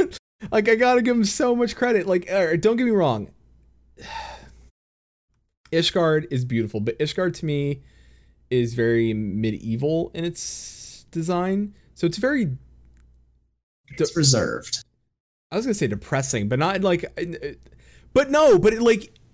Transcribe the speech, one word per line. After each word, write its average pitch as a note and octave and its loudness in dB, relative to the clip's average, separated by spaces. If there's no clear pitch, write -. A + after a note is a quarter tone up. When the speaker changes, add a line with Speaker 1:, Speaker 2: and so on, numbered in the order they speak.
Speaker 1:
like, G#3+ 2
I A3+ 6
gotta B3 4
give A#3+ 2
'em A3+ 2
so A#3+ 0
much A#3+ 0
credit. A#3+ 2
Like, F#3 0
uh, F3 0
don't G#3+ 2
get B3+ 0
me A#3+ 2
wrong. C3+ 2
<sighs> - -20
Ishgard D#3+ 2
is B2+ -2
beautiful, A2+ -2
but A#2 -2
Ishgard E3+ -2
to - -10
me C#3+ -4
is A#2+ 0
very A#2 2
medieval A2 -4
in E3+ -6
its - -12
design. F3+ -2
So - -4
it's E3 0
very B3 0
Speaker 2:
It's D3+ -2
Speaker 1:
de- - -4
Speaker 2:
reserved. G#2+ 0
Speaker 1:
I E3 -6
was A#3 -4
gonna A#3+ 0
say E3 -2
depressing, G#2+ -4
but B2+ 0
not F#3+ 0
like, F3 0
uh, E3 -8
but C4+ 2
no, C#4+ 6
but G#3 4
it, A3+ -2
like, A#3 2